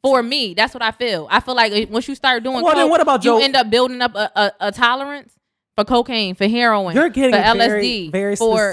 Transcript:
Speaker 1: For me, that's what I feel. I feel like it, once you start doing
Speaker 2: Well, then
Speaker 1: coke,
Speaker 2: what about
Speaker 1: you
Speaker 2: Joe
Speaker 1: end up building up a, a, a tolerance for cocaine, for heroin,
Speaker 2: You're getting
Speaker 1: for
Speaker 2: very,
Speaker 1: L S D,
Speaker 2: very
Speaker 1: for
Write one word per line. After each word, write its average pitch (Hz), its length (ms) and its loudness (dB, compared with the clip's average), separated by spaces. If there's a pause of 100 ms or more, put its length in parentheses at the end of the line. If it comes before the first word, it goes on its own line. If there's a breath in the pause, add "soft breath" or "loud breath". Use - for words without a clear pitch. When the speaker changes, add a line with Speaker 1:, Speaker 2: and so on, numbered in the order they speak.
Speaker 1:
For 262 200 2
me, 233 320 -4
that's 220 200 -2
what 240 80 -8
I 220 80 0
feel. 202 400 -6
I 202 100 2
feel 254 140 -8
like 226 180 2
it, 208 180 -2
once 233 180 -4
you 277 80 -8
start 254 260 0
doing 247 220 -4
Speaker 2:
Well, 311 100 4
then 277 120 2
Speaker 1:
coke, 302 40 2
Speaker 2:
what 339 100 4
about 269 240 2
Speaker 1:
you 240 80 4
Speaker 2:
Joe 233 80 4
Speaker 1:
end 269 140 0
up 247 160 2
building 247 320 0
up 240 140 -2
a, 208 180 -4
a, 202 180 0 (160)
a 196 40 -4
tolerance 269 600 -4 (440)
for 214 80 0
cocaine, 233 500 -2
for 202 140 0
heroin, 220 480 0
Speaker 2:
You're 320 140 2
getting 254 220 0
Speaker 1:
for 208 80 4
Speaker 2:
very, 190 60 2
Speaker 1:
L 233 140 4
S 214 220 2
D, 208 280 -4
Speaker 2:
very 196 240 -2
Speaker 1:
for 220 240 0 (140)